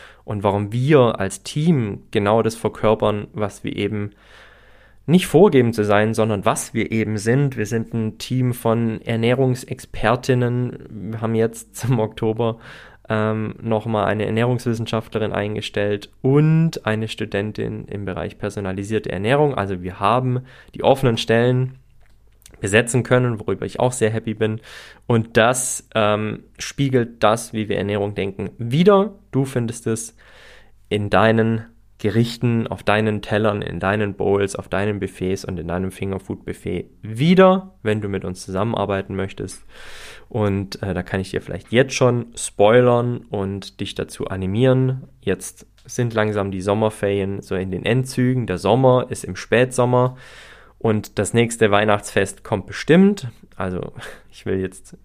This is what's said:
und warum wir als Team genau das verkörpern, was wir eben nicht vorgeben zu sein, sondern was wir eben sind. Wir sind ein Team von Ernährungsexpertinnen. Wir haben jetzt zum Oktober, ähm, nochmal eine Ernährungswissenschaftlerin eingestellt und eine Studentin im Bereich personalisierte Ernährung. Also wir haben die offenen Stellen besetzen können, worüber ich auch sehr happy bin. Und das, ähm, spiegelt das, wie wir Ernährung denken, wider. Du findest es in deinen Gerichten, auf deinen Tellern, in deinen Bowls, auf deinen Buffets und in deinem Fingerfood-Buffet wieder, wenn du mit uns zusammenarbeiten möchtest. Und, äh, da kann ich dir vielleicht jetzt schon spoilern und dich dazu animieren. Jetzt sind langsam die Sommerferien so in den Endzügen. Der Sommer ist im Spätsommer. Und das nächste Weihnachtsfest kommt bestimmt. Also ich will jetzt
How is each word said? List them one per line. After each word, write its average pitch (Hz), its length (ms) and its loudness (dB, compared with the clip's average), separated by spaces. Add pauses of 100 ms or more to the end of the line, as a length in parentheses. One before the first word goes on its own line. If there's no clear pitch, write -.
(240)
und 104 200 -6
warum 101 280 0
wir 127 480 4
als 95 240 -6
Team 139 680 0
genau 107 300 4
das 110 140 -2
verkörpern, 107 760 0
was 104 320 -6
wir - 100 -6
eben 104 360 -4 (1000)
nicht 180 180 4
vorgeben 143 460 6
zu 110 100 0
sein, 104 300 2
sondern 110 320 0
was - 280 -2
wir 110 180 -2
eben 107 260 0
sind. 127 400 0
Wir 107 80 -4
sind 113 280 -4
ein 110 240 -4
Team 127 360 -2
von 113 480 0
Ernährungsexpertinnen. 123 2000 -2
Wir 110 100 -8
haben 113 140 -2
jetzt 113 420 -2
zum 117 220 0
Oktober, 113 600 -2 (500)
ähm, 110 520 -2
nochmal 110 460 0
eine 104 180 -2
Ernährungswissenschaftlerin 113 1040 -2
eingestellt 101 800 -4 (100)
und 156 640 4
eine 110 220 -2
Studentin 107 760 -6
im 101 180 -10
Bereich 90 340 -8
personalisierte 101 720 -4
Ernährung. 131 460 0
Also 98 260 -4
wir 90 200 -10
haben 123 400 2 (340)
die - 80 -6
offenen 127 320 4
Stellen 127 600 2 (840)
besetzen 113 440 2
können, 123 360 2
worüber 101 260 -4
ich - 140 -6
auch 127 140 2
sehr 110 160 0
happy 110 240 -4
bin. 110 260 -2 (460)
Und 113 320 2
das, 120 580 2
ähm, 107 480 0 (160)
spiegelt 127 640 -2
das, 110 300 2
wie 107 160 -4
wir 98 80 -2
Ernährung 101 360 -2
denken, 98 440 -6
wider. 190 560 2 (180)
Du 135 140 0
findest 120 420 -4
es - 300 -6 (720)
in 104 200 -2
deinen 110 540 4 (360)
Gerichten, 117 680 0
auf - 160 -8
deinen 107 400 0
Tellern, 104 400 0
in 85 160 -8
deinen 101 340 0
Bowls, 98 420 0
auf 92 120 -10
deinen 101 320 -2
Buffets 92 460 -4
und 87 140 -8
in 82 80 -8
deinem 90 220 -2
Fingerfood-Buffet 92 1040 -8 (100)
wieder, 185 800 4
wenn 107 200 0
du 104 60 -6
mit 95 160 -4
uns 92 220 -10
zusammenarbeiten 98 720 -2
möchtest. 98 500 -8 (640)
Und, 101 540 -4
äh, 98 100 -2
da 87 80 -4
kann 95 200 -4
ich 92 100 -10
dir - 100 -4
vielleicht - 300 -12
jetzt 135 240 2
schon 120 400 2
spoilern 120 960 2
und 98 500 -6
dich 104 160 -10
dazu - 320 -8
animieren. 127 800 0 (140)
Jetzt - 440 -6 (200)
sind 120 280 -4
langsam 107 380 0
die 95 100 -6
Sommerferien 101 800 0
so - 140 -6
in 95 160 -4
den 92 120 -6
Endzügen. 127 600 0
Der 90 140 -4
Sommer 123 500 4
ist - 140 -8
im 92 120 -8
Spätsommer. 123 840 2 (640)
Und 107 380 -2
das 101 160 -2
nächste 117 380 2
Weihnachtsfest 104 720 0
kommt 98 240 -4
bestimmt. 190 640 4 (260)
Also 92 380 -6 (380)
ich - 140 -16
will 95 140 -2
jetzt - 460 -8